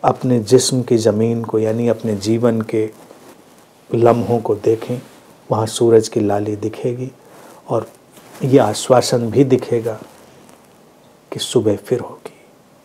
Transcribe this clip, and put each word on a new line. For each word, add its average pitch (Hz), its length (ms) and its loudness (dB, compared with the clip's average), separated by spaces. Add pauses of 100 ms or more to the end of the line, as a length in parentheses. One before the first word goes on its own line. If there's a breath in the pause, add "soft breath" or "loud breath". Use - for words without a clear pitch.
अपने 127 360 0
जिस्म 127 420 2
की 123 160 0
ज़मीन 113 460 0
को, 110 140 -2
यानी 113 300 0
अपने 113 280 -2
जीवन 113 480 0
के 110 240 -2 (1000)
लम्हों 117 500 2
को 110 160 0
देखें, 113 440 -2 (500)
वहाँ 110 180 -2
सूरज 113 400 2
की - 120 -4
लाली 104 360 -2
दिखेगी 123 540 -8 (580 soft breath)
और 117 220 -4 (500)
ये 135 180 4
आश्वासन 117 720 2
भी 117 140 4
दिखेगा 117 540 -2 (1300)
कि - 80 -8
सुबह 104 380 0
फिर - 220 -4
होगी, - 320 -16 (520)